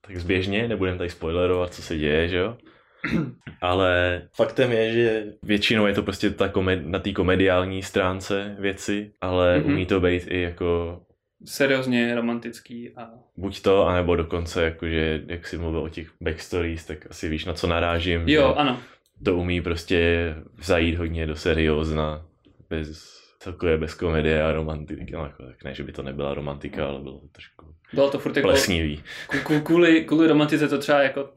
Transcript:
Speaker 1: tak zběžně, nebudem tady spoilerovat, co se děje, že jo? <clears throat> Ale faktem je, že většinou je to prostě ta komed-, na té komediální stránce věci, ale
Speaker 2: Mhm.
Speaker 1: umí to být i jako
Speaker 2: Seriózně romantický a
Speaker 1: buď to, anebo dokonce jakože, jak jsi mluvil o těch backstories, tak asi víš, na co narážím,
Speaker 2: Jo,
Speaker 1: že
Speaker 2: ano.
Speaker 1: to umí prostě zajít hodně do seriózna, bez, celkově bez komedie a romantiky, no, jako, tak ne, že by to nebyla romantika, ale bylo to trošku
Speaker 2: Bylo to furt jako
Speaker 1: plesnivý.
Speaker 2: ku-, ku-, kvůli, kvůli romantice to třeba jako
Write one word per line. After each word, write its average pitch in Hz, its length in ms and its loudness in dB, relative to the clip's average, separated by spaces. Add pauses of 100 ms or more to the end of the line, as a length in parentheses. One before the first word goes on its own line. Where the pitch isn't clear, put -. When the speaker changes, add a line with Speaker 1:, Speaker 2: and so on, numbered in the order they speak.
Speaker 1:
tak 95 100 -12
zběžně, 95 520 0
nebudem 92 300 0
tady 87 120 -4
spoilerovat, 90 640 0
co - 80 -16
se 82 160 -4
děje, 76 300 2
že 92 80 -2
jo? 107 200 -2 (580)
<clears throat> - 460 -6
Ale 90 640 2 (140)
faktem 120 360 2
je, 113 200 2
že 110 320 2 (180)
většinou 104 440 2
je 98 80 2
to 101 80 0
prostě 95 280 -2
ta 98 180 0
komed-, 92 380 0
na 92 120 -4
té 98 140 -4
komediální 92 680 2
stránce 98 760 -2
věci, 101 640 -4
ale 90 380 2
Speaker 2:
Mhm. - 80 0
Speaker 1:
umí 92 200 0
to 95 140 2
být 90 280 2
i 90 120 -2
jako 87 600 -2 (440)
Speaker 2:
Seriózně 127 680 0
romantický 117 840 -6
a 117 140 -18 (260)
Speaker 1:
buď 92 260 -8
to, 98 240 6
anebo 87 300 2
dokonce 85 480 -2
jakože, 80 600 -2
jak 85 200 -10
jsi 80 120 -8
mluvil 80 220 -4
o 78 80 -6
těch 82 220 -12 (100)
backstories, 82 680 -4
tak 80 240 -14
asi - 180 -8
víš, 78 160 -4
na 90 100 -6
co 87 120 -4
narážím, 85 600 0
Speaker 2:
Jo, 143 200 6
Speaker 1:
že 131 120 2
Speaker 2:
ano. 123 200 0 (440)
Speaker 1:
to 92 120 4
umí 87 240 0
prostě 85 760 0 (280)
zajít 85 360 2
hodně 82 280 -4
do 76 100 -6
seriózna, 78 880 0 (440)
bez, 78 380 -8 (300)
celkově 82 400 -2
bez 78 160 -4
komedie 78 480 0
a 80 100 2
romantiky, 78 600 -6
no, 82 120 -8
jako, 69 220 -14
tak - 180 -20
ne, 67 100 -10
že 73 80 -12
by 67 100 -12
to - 100 -10
nebyla 69 320 -6
romantika, 71 520 -6
ale 69 140 -8
bylo 69 200 -14
to - 120 -20
trošku - 340 -20 (260)
Speaker 2:
Bylo 139 180 4
to 139 80 -4
furt - 180 -4
jako 101 120 2
Speaker 1:
plesnivý. 82 540 2 (240)
Speaker 2:
ku-, 139 180 -4
ku-, 151 160 2
kvůli, 165 440 6
kvůli 160 240 4
romantice 147 400 4
to 143 100 0
třeba 143 240 4
jako 139 340 -2